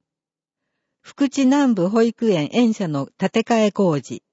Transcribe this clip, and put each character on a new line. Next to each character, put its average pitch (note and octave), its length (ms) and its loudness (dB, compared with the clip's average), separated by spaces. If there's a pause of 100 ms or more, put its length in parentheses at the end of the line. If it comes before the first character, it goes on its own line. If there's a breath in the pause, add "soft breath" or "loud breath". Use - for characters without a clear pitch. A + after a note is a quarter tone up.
(1000)
福 - 280 -4
知 C4+ 180 -2
南 C4+ 280 2
部 F3+ 140 0
保 A3+ 160 2
育 A3+ 260 0
園 D#3 220 0
園 A3+ 220 2
舎 G3 120 -6
の C#3+ 220 -4 (100)
建 F#3+ 120 -2
て A3+ 120 0
替 A#3 220 0
え G3+ 80 0
工 E3+ 260 0
事。 A#2+ 240 -12 (100)